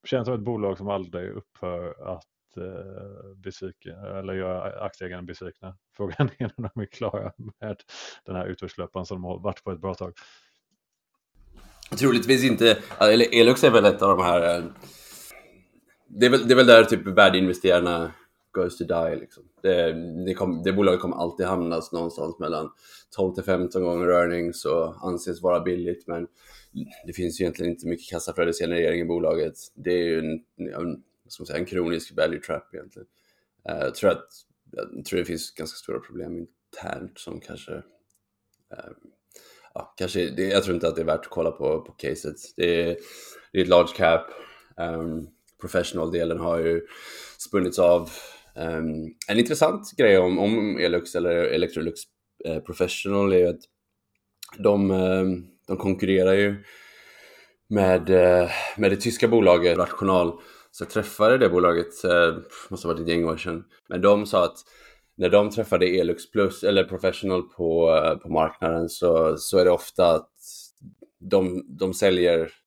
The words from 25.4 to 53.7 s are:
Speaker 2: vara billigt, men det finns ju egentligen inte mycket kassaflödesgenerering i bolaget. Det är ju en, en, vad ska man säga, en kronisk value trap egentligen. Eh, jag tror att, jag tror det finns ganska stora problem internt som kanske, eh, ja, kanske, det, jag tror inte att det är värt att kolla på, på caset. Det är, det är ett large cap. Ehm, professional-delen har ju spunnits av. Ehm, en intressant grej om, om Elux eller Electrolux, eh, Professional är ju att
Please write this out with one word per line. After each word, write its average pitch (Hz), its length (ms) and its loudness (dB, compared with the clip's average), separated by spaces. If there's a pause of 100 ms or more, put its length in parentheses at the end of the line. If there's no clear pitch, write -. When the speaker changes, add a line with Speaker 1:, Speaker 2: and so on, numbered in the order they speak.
Speaker 2:
vara 87 180 0
billigt, 87 460 -6
men 85 220 -10 (760)
det 85 60 -14
finns 85 280 -6
ju 95 40 0
egentligen 85 280 -4
inte 82 140 -10
mycket 85 240 -8
kassaflödesgenerering 85 880 -2
i 85 40 -4
bolaget. 82 500 -2 (200)
Det - 160 -6
är 87 140 0
ju 82 140 -2
en, 80 220 -6 (160)
en, 85 460 -10 (220)
vad - 80 -20
ska - 80 -20
man 82 60 -16
säga, 73 120 -8
en 90 60 -4
kronisk 85 520 -6
value 78 240 -2
trap - 340 -10
egentligen. - 340 -20 (600)
Eh, 80 100 -8
jag 67 160 -4
tror 98 160 2
att, - 180 -6 (420)
jag - 340 -12
tror 92 140 -4
det 87 60 -2
finns 85 300 -10
ganska - 220 -14
stora - 240 -10
problem 85 380 -14
internt - 800 -14
som - 220 -14
kanske, - 320 -16
eh, - 1200 -20 (840)
ja, - 220 -14
kanske, 90 340 -4
det, 92 180 -4
jag 98 140 2
tror 92 120 -4
inte 85 140 -2
att 80 80 -4
det 82 60 -4
är 80 40 -2
värt 80 200 -2
att - 40 -20
kolla 82 200 -2
på, 76 300 -4
på - 120 -20
caset. 71 440 -10 (200)
Det 85 260 0
är, 85 140 -2 (560)
det 95 60 -2
är 92 40 2
ett 90 60 0
large 87 280 6
cap. 82 300 2 (500)
Ehm, 82 500 -8 (340)
professional-delen 85 800 -4
har 85 200 -2
ju 82 280 -2 (520)
spunnits 90 400 -4
av. 87 300 4 (480)
Ehm, 80 480 -6 (240)
en 104 100 0
intressant 156 580 0
grej 104 220 6
om, 90 200 2
om 104 400 0
Elux 87 360 -2
eller 87 200 0
Electrolux, 85 680 -2 (440)
eh, 80 140 -6
Professional 98 760 -2
är 92 60 6
ju 87 100 4
att 85 120 -4 (960)